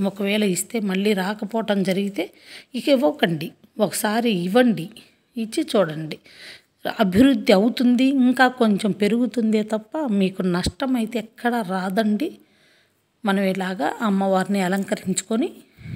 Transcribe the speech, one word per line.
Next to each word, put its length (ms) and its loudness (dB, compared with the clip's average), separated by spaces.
ఒకవేళ 320 -2
ఇస్తే 220 -6
మళ్ళీ 200 0
రాకపోవటం 560 -2
జరిగితే 360 -2
ఇక 120 -8
ఇవ్వకండి, 520 0
ఒకసారి 440 0
ఇవ్వండి, 400 2
ఇచ్చి 260 -4
చూడండి. 460 0
అభివృద్ధి 560 4
అవుతుంది, 480 2
ఇంకా 180 4
కొంచెం 300 2
పెరుగుతుందే 600 0
తప్ప 260 -6
మీకు 220 0
నష్టం 440 -4
అయితే 240 -4
ఎక్కడా 360 -4
రాదండి. 540 0
మనం 280 0
ఇలాగా 380 -4
అమ్మవారిని 600 0
అలంకరించుకొని 840 -2